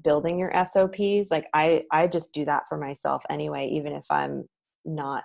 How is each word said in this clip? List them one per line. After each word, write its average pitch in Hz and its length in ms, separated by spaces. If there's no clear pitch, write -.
building 165 380
your 185 160
S 185 220
O 190 100
Ps. 202 440
Like, 156 220
I, 160 380
I 160 160
just 165 260
do 151 120
that 143 240
for 151 80
myself 139 520
anyway, 147 380
even 147 260
if 143 160
I'm 139 380
not, 143 400